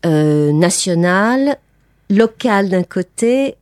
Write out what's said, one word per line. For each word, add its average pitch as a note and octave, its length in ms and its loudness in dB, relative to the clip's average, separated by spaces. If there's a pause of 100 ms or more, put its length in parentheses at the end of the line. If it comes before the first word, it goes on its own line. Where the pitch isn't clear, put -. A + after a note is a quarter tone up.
euh, D3+ 460 2
national, F#3 1040 0 (540)
local G3+ 580 0
d'un F3+ 140 0
côté, A#3+ 800 -4